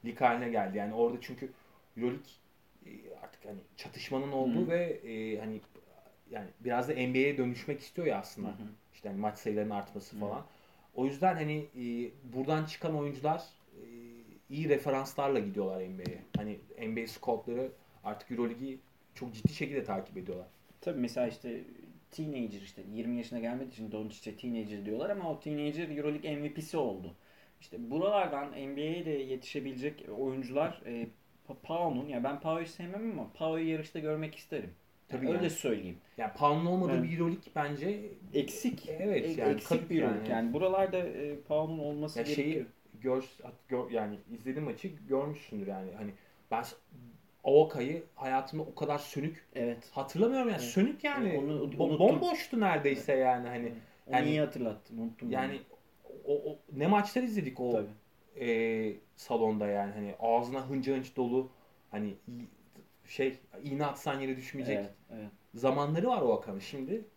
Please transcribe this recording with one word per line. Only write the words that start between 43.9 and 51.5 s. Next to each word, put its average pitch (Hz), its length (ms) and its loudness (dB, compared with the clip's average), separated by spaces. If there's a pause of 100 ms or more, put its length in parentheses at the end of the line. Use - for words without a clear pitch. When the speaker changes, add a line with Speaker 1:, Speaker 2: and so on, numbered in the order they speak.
Speaker 1:
yani 104 240 0 (180)
izlediğin 131 320 -4
maçı 127 220 -6 (220)
görmüşsündür 135 580 -2
yani. 95 300 -4
Hani 104 140 -6 (400)
ben 113 100 0
s-, - 140 -10 (680)
Awaka'yı 143 600 6 (120)
hayatımda 135 480 0
o - 120 -10
kadar 147 220 0
sönük 151 580 -4
Speaker 2:
Evet. 120 360 -2
Speaker 1:
hatırlamıyorum 233 580 2
yani. 160 120 -2
Speaker 2:
Evet. 120 100 -4
Speaker 1:
Sönük 240 320 4
yani. 277 260 2
Speaker 2:
Evet, 151 100 2
onu 143 120 0